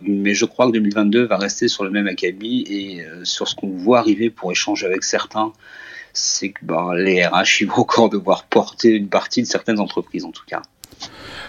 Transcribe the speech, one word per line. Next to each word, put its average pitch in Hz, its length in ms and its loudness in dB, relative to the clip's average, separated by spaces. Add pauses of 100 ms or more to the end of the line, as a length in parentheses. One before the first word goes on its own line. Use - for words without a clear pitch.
mais 101 280 2
je 110 100 2
crois 127 240 2
que - 20 4
deux 113 80 2
mille 104 160 2
vingt-deux 107 300 4
va 107 120 2
rester 101 300 0
sur 113 160 -2
le 95 80 -4
même 101 160 0
acabit 98 640 -4
et, 98 300 -6
euh, 80 240 -16
sur - 240 -4
ce - 80 -6
qu'on 101 140 -6
voit 95 280 4
arriver 110 320 2
pour 92 220 -6
échanger 101 340 -2
avec 95 160 -2
certains, 110 480 -4 (640)
c'est - 380 -4
que, - 140 -14
ben, 85 300 -2
les 90 300 2
R 85 80 0
H, 92 280 4
ils 104 60 2
vont - 120 0
encore 117 300 4
devoir 95 360 0
porter - 460 4
une 104 180 2
partie 104 340 0
de 113 60 -4
certaines 107 320 -2
entreprises 87 440 -6
en 82 60 -12
tout - 160 -20
cas. - 160 -8 (880)